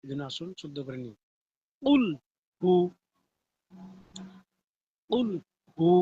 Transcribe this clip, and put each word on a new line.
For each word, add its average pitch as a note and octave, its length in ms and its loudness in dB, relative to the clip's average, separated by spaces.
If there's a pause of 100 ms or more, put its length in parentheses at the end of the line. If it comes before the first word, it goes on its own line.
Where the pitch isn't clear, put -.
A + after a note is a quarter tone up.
এই C#3 60 -18
জন্য C#3 200 -8
আসুন E3+ 200 -12 (120)
শুদ্ধ D3 240 -14
করে C3 180 -12
নিই। A2 120 -16 (680)
কুল C#4 200 6 (580)
হু, F#3 120 4 (2250)
কুল A#3 200 0 (480)
হু। E3 120 4 (120)